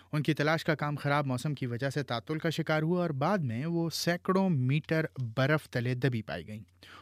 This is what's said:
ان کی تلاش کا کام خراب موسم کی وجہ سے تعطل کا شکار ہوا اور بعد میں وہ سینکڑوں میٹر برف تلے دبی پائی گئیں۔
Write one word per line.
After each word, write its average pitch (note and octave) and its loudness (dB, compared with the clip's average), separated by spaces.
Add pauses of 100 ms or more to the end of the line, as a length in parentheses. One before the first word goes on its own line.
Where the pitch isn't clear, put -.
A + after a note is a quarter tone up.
(120)
ان D3+ 0
کی D#3 4
تلاش D#3 2
کا D#3 2
کام D3 -2
خراب C#3+ 0
موسم C3 -2
کی C3+ -6
وجہ A#2+ -2
سے C#3+ -2
تعطل C3 -4
کا E3 -2
شکار D#3 0
ہوا F3 2
اور E3+ 0
بعد D#3 0
میں C3 -2
وہ E3+ 0
سینکڑوں F#3 2
میٹر D#3 2 (320)
برف C#3+ 2
تلے B2 -2
دبی B2 0
پائی E2 -8
گئیں۔ G#2+ -12 (380)